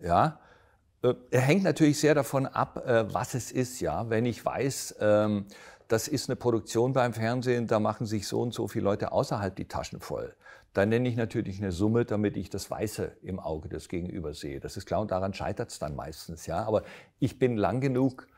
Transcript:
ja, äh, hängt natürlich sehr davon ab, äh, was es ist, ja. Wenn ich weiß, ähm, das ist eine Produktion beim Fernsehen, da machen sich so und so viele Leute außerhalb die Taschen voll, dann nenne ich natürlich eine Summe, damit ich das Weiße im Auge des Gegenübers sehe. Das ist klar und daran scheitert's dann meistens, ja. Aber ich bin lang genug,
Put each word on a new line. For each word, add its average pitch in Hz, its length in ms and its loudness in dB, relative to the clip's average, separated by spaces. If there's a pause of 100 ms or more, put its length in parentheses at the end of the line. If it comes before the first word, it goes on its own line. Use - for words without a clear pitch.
ja, 98 380 4 (640)
äh, 123 120 4 (180)
hängt 143 320 4
natürlich 151 340 4
sehr 151 160 4
davon 135 320 0
ab, - 400 -4
äh, 113 280 4
was - 220 -4
es - 180 -6
ist, 127 260 -2
ja. 87 300 -2
Wenn 113 160 2
ich 113 180 -2
weiß, - 560 -4
ähm, 104 460 4 (420)
das 110 220 0
ist 135 200 -2
eine 127 60 -2
Produktion 117 560 2
beim 123 220 2
Fernsehen, 120 540 0
da 110 120 4
machen 107 260 0
sich 107 220 -4
so 117 140 -2
und 120 120 -2
so 110 140 -4
viele 104 160 -4
Leute 101 300 0
außerhalb 104 420 0
die 87 140 -10
Taschen - 320 -8
voll, 60 340 -8 (380)
dann 101 160 4
nenne 120 180 4
ich 117 80 0
natürlich 101 460 -2
eine 95 100 0
Summe, 107 320 2
damit 104 320 0
ich 95 140 -6
das - 200 -8
Weiße - 520 -4
im 95 180 -6
Auge 78 300 -6
des - 180 -8
Gegenübers 85 540 -6
sehe. 69 180 -8
Das - 160 -10
ist 98 100 -10
klar 87 140 0
und 107 120 -2
daran 95 220 0
scheitert's - 460 -6
dann 73 160 -6
meistens, - 520 -12
ja. 87 180 -2
Aber 107 180 2 (360)
ich - 200 0
bin 123 160 4
lang 104 240 2
genug, 131 480 2 (100)